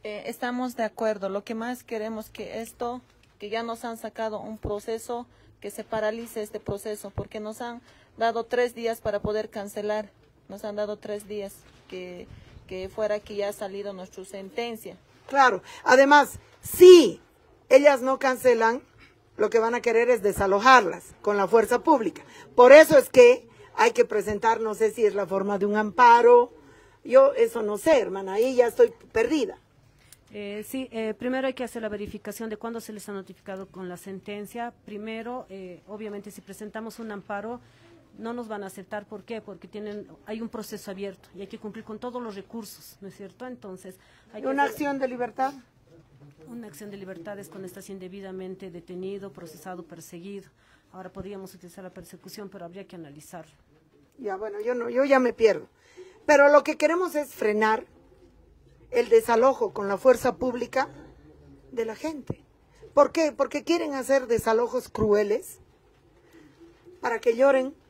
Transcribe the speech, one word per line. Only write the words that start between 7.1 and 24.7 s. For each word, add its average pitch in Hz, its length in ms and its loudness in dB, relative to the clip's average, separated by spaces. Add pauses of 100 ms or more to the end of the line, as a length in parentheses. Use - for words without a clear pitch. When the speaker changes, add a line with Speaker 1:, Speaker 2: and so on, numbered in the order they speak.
Speaker 1:
porque 202 280 -12
nos 214 220 -12
han 240 200 -12 (360)
dado 226 280 -2
tres 240 300 -2
días 226 260 -6
para 202 200 -4
poder 214 280 -6
cancelar. 208 640 -8 (380)
Nos 196 160 -16
han 208 100 -10
dado 208 220 -6
tres 208 320 -12
días 202 260 -10 (340)
que, 180 380 -16 (400)
que 185 220 -10
fuera 208 320 -4
que 208 160 -14
ya 202 140 -4
ha - 20 -12
salido 202 400 -10
nuestra 190 320 -16
sentencia. 202 720 -12 (320)
Speaker 2:
Claro. 254 340 4 (220)
Además, 277 560 6 (220)
si 349 580 10 (480)
ellas 277 340 8
no 262 160 -2
cancelan, 247 640 0 (560)
lo 214 100 0
que 226 100 0
van 226 160 0
a 240 60 -4
querer 233 300 0
es 226 120 2
desalojarlas 202 840 4 (180)
con 202 160 -2
la 196 100 0
fuerza 226 340 2
pública. 233 400 2 (320)
Por 247 160 8
eso 302 280 10
es 247 100 2
que 247 400 8 (260)
hay 240 180 4
que 240 120 2
presentar, 220 560 -2
no 226 140 -4